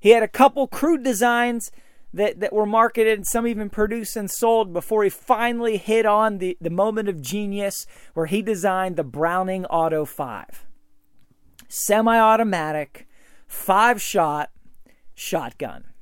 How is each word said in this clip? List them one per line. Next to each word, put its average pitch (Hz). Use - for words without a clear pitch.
He 254
had 233
a 208
couple 269
crude 294
designs 240
that, 185
that 202
were 208
marketed, 220
and 202
some 226
even 208
produced 214
and 208
sold 226
before 208
he 190
finally 233
hit 220
on 214
the, 185
the 170
moment 208
of 165
genius 202
where 160
he 202
designed 185
the 160
Browning 180
Auto 160
five. -
Semi-automatic, 220
five-shot 190
shotgun. 127